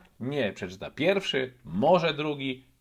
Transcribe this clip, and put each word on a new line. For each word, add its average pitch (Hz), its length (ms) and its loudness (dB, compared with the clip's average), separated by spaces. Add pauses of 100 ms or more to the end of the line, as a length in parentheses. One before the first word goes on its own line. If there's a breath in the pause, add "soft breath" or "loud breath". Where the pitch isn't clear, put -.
(200)
Nie, 120 340 -2
przeczyta 92 380 -10
pierwszy, 147 640 0 (120)
może 160 480 4
drugi, 139 520 -4 (160)